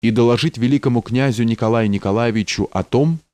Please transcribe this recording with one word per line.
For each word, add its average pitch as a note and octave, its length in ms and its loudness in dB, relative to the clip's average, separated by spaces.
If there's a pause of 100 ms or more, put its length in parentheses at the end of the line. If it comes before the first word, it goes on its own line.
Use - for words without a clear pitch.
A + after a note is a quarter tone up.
и A#2 80 2
доложить A#2+ 480 2
великому B2 460 0
князю B2 400 0
Николаю A2+ 480 0
Николаевичу G#2+ 800 -2
о - 120 -2
том D#3 360 0 (140)